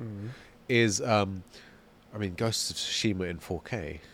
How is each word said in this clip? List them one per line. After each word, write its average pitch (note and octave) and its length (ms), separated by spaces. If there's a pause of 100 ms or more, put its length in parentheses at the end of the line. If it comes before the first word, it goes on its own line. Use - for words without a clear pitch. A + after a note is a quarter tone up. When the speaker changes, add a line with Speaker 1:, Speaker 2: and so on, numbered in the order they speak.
Speaker 1:
Mm. G#2+ 280 (400)
Speaker 2:
is, A#2 320
um, G2 420 (720)
I G#2+ 40
mean, F#2+ 160
Ghosts A2+ 360
of - 60
Tsushima F#2 520
in F2 100
four E2+ 240
K. D#2+ 380 (140)